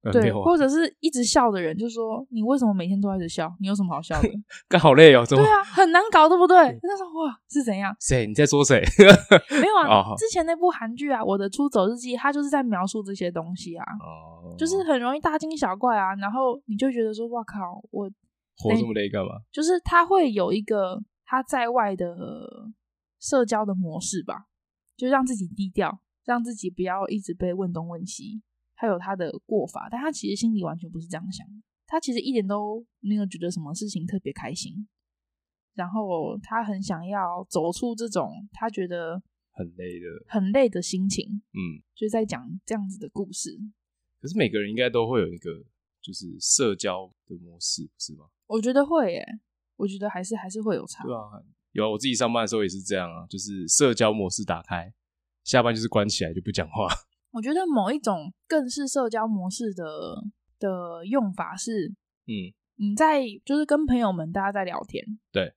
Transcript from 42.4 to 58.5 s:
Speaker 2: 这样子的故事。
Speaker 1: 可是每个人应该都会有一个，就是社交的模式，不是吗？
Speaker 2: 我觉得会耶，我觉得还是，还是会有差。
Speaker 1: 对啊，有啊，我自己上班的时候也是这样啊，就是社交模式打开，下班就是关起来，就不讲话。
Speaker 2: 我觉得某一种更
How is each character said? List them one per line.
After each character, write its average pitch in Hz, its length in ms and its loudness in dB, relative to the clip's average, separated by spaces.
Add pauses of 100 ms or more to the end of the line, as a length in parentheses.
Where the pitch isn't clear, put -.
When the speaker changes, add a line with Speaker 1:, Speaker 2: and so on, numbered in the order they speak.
Speaker 2:
这 - 80 -8
样 208 160 -6
子 190 80 -14
的 180 120 -14
故 196 220 -10
事。 - 260 -12 (640)
Speaker 1:
可 139 60 -12
是 180 100 -6
每 143 120 2
个 107 100 -2
人 104 100 -4
应 107 60 -8
该 123 140 0
都 117 180 0
会 120 140 0
有 85 60 0
一 87 100 -10
个， 85 120 -12 (520)
就 - 100 -18
是 87 280 -14
社 110 360 0
交 92 340 -8 (180)
的 98 100 -16
模 87 220 -20
式， - 240 -8
不 - 140 -20
是 - 180 -14
吗？ 76 100 -20 (220)
Speaker 2:
我 214 140 -2
觉 247 120 -2
得 277 120 4
会 277 280 0
耶， - 120 -10 (520)
我 208 100 -4
觉 196 100 -8
得 202 120 -8
还 185 120 -10
是， 202 140 -8
还 190 140 -12
是 208 120 -10
会 208 140 -2
有 - 100 -8
差。 - 180 -18
Speaker 1:
对 127 100 -8
啊， 117 60 -10 (520)
有 107 140 -2
啊， 107 60 0
我 107 60 -4
自 113 80 -6
己 131 80 0
上 117 180 0
班 117 120 0
的 107 40 -4
时 98 60 -6
候 107 100 0
也 98 40 -2
是 95 140 -8
这 98 160 -4
样 87 120 -6
啊， 85 200 -16
就 98 100 -12
是 95 280 -10
社 127 260 2
交 110 180 2
模 101 180 -2
式 104 140 -8
打 85 180 -6
开， 87 320 -10 (520)
下 123 180 2
班 117 100 2
就 110 60 -4
是 113 80 -6
关 104 200 0
起 101 180 -4
来， 82 80 -8
就 90 80 -8
不 107 100 -8
讲 87 180 -4
话。 98 180 -4 (440)
Speaker 2:
我 233 100 -10
觉 262 120 -4
得 370 120 0
某 233 260 0
一 294 80 -4
种 185 340 -6 (120)
更 285 240 0